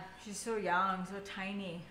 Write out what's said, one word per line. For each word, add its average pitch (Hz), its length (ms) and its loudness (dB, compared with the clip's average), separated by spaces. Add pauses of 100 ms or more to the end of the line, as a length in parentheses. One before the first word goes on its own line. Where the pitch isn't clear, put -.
(240)
She's 202 140 -6
so 226 200 0
young, 185 480 4
so 196 160 -6
tiny. 190 680 -4